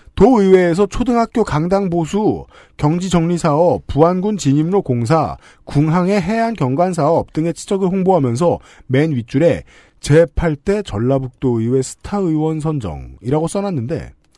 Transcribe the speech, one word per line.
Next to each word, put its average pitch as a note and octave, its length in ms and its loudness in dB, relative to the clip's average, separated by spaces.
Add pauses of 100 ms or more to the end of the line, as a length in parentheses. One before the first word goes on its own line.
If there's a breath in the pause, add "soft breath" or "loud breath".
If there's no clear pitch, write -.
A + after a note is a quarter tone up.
(160 loud breath)
도의회에서 F#3+ 720 4
초등학교 A#3 560 0
강당 F3+ 460 -2
보수, E3 560 -2 (320 loud breath)
경지 F3 320 -2
정리 E3+ 280 0
사업, D#3 500 0
부안군 F3+ 500 0
진입로 D#3 440 0
공사, A#2+ 560 -2 (260 soft breath)
궁항의 F3 580 0
해안 A3+ 320 -2
경관 D#3+ 400 -2
사업 D#3 400 -2
등의 D#3+ 200 -2
치적을 G3 340 -4
홍보하면서 E3+ 720 0 (280 loud breath)
맨 D3 280 2
윗줄에 B2 480 0 (360 soft breath)
제팔 D#3+ 580 2
대 G3+ 260 -4
전라북도 B2+ 800 -2
의회 B2 200 0
스타 - 360 -8
의원 D#3+ 420 -2
선정이라고 A#2+ 880 -4
써놨는데 D3+ 680 -6 (240)